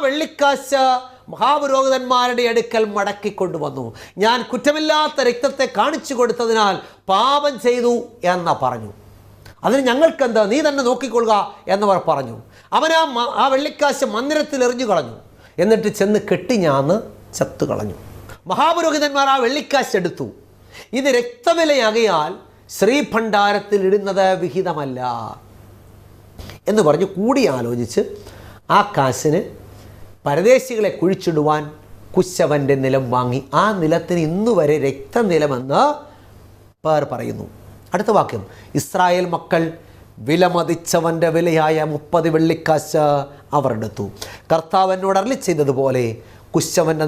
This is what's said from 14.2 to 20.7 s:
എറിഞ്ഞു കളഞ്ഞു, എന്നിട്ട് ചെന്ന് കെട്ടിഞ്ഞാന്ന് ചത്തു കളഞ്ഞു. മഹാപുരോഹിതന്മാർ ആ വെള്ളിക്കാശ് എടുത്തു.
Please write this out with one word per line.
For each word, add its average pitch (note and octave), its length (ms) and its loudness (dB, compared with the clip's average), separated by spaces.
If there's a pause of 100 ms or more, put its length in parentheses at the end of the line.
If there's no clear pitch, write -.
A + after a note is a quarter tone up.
എറിഞ്ഞു B3 240 -2
കളഞ്ഞു, C3+ 260 -2 (460)
എന്നിട്ട് G#3+ 260 2 (100)
ചെന്ന് G#3 200 2 (120)
കെട്ടിഞ്ഞാന്ന് E3+ 680 2 (420)
ചത്തു - 320 -2
കളഞ്ഞു. G#2+ 260 -6 (540)
മഹാപുരോഹിതന്മാർ D4 840 0
ആ - 100 2
വെള്ളിക്കാശ് C4 560 -2
എടുത്തു. D#3 260 -6 (720)